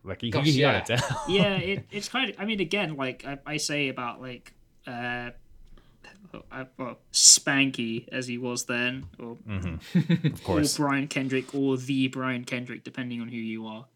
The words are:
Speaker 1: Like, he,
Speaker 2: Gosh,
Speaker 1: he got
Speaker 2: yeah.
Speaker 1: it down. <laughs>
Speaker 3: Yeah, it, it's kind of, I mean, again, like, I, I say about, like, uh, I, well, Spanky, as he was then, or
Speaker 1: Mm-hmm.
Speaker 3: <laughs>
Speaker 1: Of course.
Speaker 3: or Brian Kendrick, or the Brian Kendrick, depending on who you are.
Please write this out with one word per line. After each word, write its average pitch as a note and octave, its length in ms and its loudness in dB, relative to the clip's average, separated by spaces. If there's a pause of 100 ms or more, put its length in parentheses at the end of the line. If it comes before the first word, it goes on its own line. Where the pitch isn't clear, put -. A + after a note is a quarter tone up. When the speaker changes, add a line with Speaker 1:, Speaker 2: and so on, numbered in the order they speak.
Speaker 1:
Like, F#2 180 -8
he, A#2 80 -2
Speaker 2:
Gosh, C#3+ 160 2
Speaker 1:
he D3 160 6
got G#2+ 280 4
Speaker 2:
yeah. A#2 60 4
Speaker 1:
it B2+ 60 2
down. - 180 -2
<laughs> - 80 -6
Speaker 3:
Yeah, G3 280 4
it, F#3 360 -2
it's G#3 160 -6
kind B3+ 220 -2
of, B3 100 -10
I G3 60 -6
mean, A3 160 -2
again, E3+ 340 0
like, C3 300 -6
I, C#3 200 -8
I D3+ 120 -6
say D3 320 0
about, B2 320 -6
like, B2 320 -14 (340)
uh, A#2+ 440 -6 (1200)
I, C3 160 -10 (100)
well, A#2+ 220 -8 (120)
Spanky, C3 1000 6
as C3 180 -4
he A#2+ 100 -6
was B2 280 -4
then, B2 420 -2 (120)
or A#2 160 -12 (120)
Speaker 1:
Mm-hmm. G2 800 0
Speaker 3:
<laughs> - 60 2
Speaker 1:
Of - 100 -14
course. D3 360 2
Speaker 3:
or D3+ 40 2
Brian C#3 240 2
Kendrick, C3 480 -2
or C#3 220 4
the C3 320 2
Brian B2+ 360 -4
Kendrick, A#2+ 380 -6
depending B2 380 -8
on A#2 80 -8
who A#2 80 -8
you A2 280 -6
are. A2 200 -12 (100)